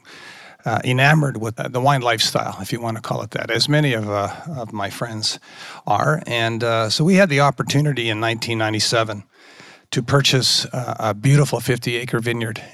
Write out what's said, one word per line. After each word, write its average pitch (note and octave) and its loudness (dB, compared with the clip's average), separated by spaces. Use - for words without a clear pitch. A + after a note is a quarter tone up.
uh, A2 -2
enamored C3+ 4
with G#2+ -6
the B2+ -4
wine C3+ 4
lifestyle, - 0
if G2 -10
you A#2 -4
want A2+ -4
to A2 -10
call - -4
it A2+ -10
that, - -6
as A2+ 0
many D3 4
of, G#2+ -2
uh, G2+ 0
of A2 -10
my G2+ -4
friends A2 -6
are. D3 2
And, A#2 -2
uh, A2+ 0
so D#3 0
we F#3 4
had F#3+ 6
the C#3 2
opportunity C3+ 2
in G#2+ -2
nineteen A2+ -2
ninety-seven G#2+ 0
to B2 -2
purchase, C3 2
uh, A2+ -6
a G#2+ 0
beautiful C3+ 4
fifty-acre A#2+ -2
vineyard A2+ -4